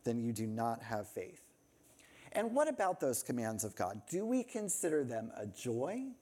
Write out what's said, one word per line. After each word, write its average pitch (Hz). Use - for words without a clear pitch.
then 117
you 117
do 113
not 117
have 107
faith. -
And 226
what 302
about 196
those 131
commands 110
of 107
God? 104
Do 185
we 247
consider 185
them 113
a 107
joy 131